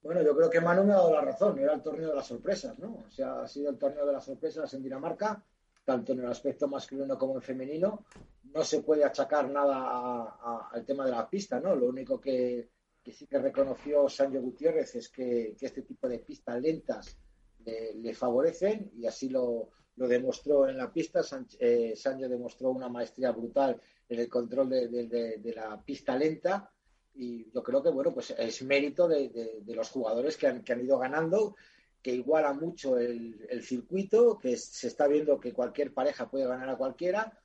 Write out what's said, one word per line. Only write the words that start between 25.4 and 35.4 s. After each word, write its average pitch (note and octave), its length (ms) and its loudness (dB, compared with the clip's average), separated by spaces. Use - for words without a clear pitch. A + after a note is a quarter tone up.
la A2 260 -10
pista C3+ 360 -4
lenta, D#3+ 540 0
y A#2 340 -10
yo A#2+ 100 -2
creo C3+ 200 2
que, E3 80 4
bueno, C3 220 0
pues B2 180 -8
es A2+ 320 -4
mérito C#3+ 440 2
de, D3 220 2
de, A2+ 340 -10
de A2+ 120 -10
los A2+ 140 -4
jugadores B2 480 -2
que C#3+ 120 2
han, B2 140 -2
que B2 100 -4
han A#2+ 120 -2
ido C3 140 4
ganando, E3 560 0
que B2+ 100 -4
iguala C#3 400 2
mucho C#3 460 -2
el, A#2 500 -4
el A#2+ 140 -6
circuito, G3 760 2
que B2 180 0
se - 320 -8
está C#3+ 200 2
viendo D3 320 4